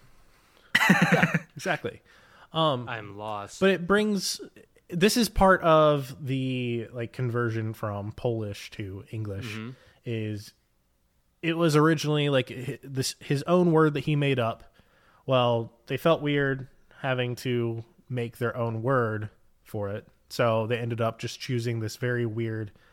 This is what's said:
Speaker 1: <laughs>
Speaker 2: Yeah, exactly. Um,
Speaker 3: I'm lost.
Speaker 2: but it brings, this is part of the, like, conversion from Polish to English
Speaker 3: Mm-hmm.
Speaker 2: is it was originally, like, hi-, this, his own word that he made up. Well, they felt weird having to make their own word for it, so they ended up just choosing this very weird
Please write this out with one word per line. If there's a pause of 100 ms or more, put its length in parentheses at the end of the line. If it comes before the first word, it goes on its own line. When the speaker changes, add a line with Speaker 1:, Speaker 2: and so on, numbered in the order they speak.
(720)
Speaker 1:
<laughs>
Speaker 2:
Yeah, (200)
exactly. (500)
Um,
Speaker 3:
I'm
lost.
Speaker 2:
but
it
brings, (520)
this
is
part
of (100)
the,
like,
conversion
from
Polish
to
English (100)
Speaker 3:
Mm-hmm. (360)
Speaker 2:
is (880)
it
was
originally,
like,
hi-,
this,
his
own
word
that
he
made
up. (600)
Well, (140)
they
felt
weird (340)
having
to (260)
make
their
own
word (340)
for
it, (220)
so
they
ended
up
just
choosing
this
very
weird (220)